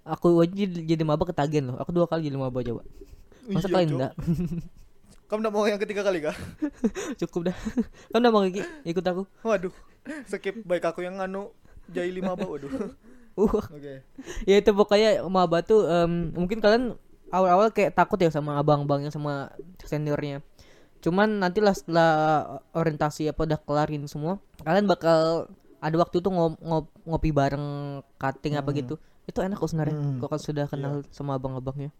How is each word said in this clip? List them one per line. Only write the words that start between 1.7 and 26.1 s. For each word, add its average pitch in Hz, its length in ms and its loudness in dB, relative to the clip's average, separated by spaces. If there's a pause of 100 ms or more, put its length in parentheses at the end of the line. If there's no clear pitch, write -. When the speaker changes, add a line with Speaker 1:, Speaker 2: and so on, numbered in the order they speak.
Speaker 1:
Aku 139 140 -8
dua 175 140 2
kali 165 180 -4
jadi 139 120 -4
maba 131 220 -6
coba. 120 260 -6 (640)
Masa 190 180 -2
Speaker 2:
Iya, 175 80 0
Speaker 1:
kalian 180 140 4
Speaker 2:
Cok. 143 100 -2
Speaker 1:
enggak? 131 200 -4
<laughs> 165 540 -4 (540)
Speaker 2:
Kamu 214 140 -6
enggak 220 140 -2
mau 208 120 2
yang 202 140 0
ketiga 202 220 -4
kali, 190 200 0
kah? 156 140 -4
Speaker 1:
<laughs> 294 840 -6
Cukup 170 280 -6
dah. 180 100 -2
<laughs> - 560 -6
Kamu 226 80 2
enggak 240 140 4
mau, 208 120 4
Ki, 185 160 -4 (240)
ikut 170 200 -2
aku? 180 180 -2 (180)
Speaker 2:
Waduh. 190 320 -2 (520)
Skip, 196 360 -6
baik 175 220 -2
aku 175 180 -4
yang 180 160 -8
anu, 196 380 -8 (300)
jadi 175 240 -6
lima 185 240 -4
maba, 185 160 -6
waduh. 143 200 -10
Speaker 1:
<laughs> 262 300 -8 (340)
Uh. 208 140 2
Speaker 2:
Oke. 147 560 -4 (400)
Speaker 1:
Ya, 196 140 6
itu 208 120 6
pokoknya 208 560 4
maba 175 360 2
tuh, 208 240 4
em, 170 500 0
mungkin 180 240 -2
kalian 220 400 4 (300)
awal-awal 190 420 4
kayak 196 220 2
takut 180 260 2
ya 175 80 6
sama 147 320 0
abang-abangnya, 143 480 2
sama 147 400 -6 (320)
seniornya. 147 640 -4 (560)
Cuman 202 400 2
nantilah 196 320 2
setelah 165 400 4 (600)
orientasi 156 540 -2
apa 151 160 -2
udah 151 160 2
kelarin 147 480 -2
semua, 156 300 -6 (240)
kalian 175 240 2
bakal 165 640 2 (300)
ada 156 180 -2
waktu 175 240 2